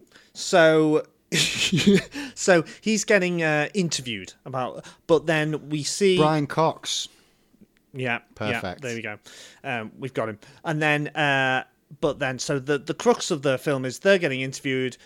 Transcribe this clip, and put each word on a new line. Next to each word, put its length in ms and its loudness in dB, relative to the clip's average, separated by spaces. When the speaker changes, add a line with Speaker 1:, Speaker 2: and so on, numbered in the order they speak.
Speaker 1:
so, 720 4
<laughs> 20 -10
so 280 4
he's 220 0
getting, 400 0
uh, 300 0
interviewed 600 -4
about, 400 -8
but 180 4
then 440 -2
we 140 -4
see 340 2
Speaker 2:
Brian 300 2
Cox. 600 -2
Speaker 1:
Yeah. 260 -4
Speaker 2:
Perfect. 280 -4
Speaker 1:
Yeah, 40 -8
there 80 -6
we 60 -10
go. 160 -10
Um, 340 -6
we've 160 -10
got 160 -2
him. 100 -10
And 180 -2
then, 280 2
uh, 540 0
but 180 -2
then, 200 -4
so 200 -4
the, 180 -2
the 160 -6
crux 380 0
of 100 -4
the 160 0
film 280 -2
is 140 -8
they're 180 4
getting 240 -2
interviewed, 640 -4